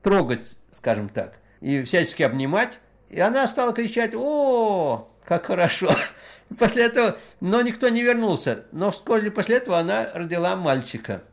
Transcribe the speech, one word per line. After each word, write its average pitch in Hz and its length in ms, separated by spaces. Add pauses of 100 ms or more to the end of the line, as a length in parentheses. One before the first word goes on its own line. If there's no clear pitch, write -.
трогать, 156 560 (140)
скажем 107 380
так, - 280 (220)
и 135 240
всячески 165 400
обнимать. 139 560 (300)
И - 100
она 240 280
стала 247 260
кричать: 226 420
«О, 226 960 (160)
как 170 220
хорошо!» 175 420 (340)
<laughs> - 340
После 233 280
этого, 233 320 (240)
но 202 200
никто 240 280
не 233 120
вернулся. 220 680
Но 190 200
вскоре 214 400
после 220 260
этого 202 200
она 196 360
родила 175 420
мальчика. 127 760